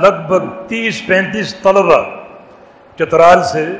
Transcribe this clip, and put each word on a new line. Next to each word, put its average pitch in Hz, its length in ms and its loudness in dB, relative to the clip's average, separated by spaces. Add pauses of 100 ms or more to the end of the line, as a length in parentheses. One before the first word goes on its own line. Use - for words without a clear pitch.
لگ 190 120 4 (120)
بھگ - 420 -4
تیس 226 380 -6
پینتیس 190 560 -2
طلبہ 185 400 4 (960)
چترال 170 440 4
سے 156 240 -4 (140)